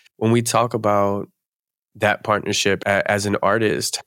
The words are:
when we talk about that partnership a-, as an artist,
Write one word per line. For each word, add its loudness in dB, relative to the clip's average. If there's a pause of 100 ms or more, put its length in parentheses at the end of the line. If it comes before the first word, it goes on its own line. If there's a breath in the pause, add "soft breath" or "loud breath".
(160 soft breath)
when 0
we 4
talk 0
about 0 (680)
that 0
partnership 0
a-, 0
as 0
an 0
artist, 0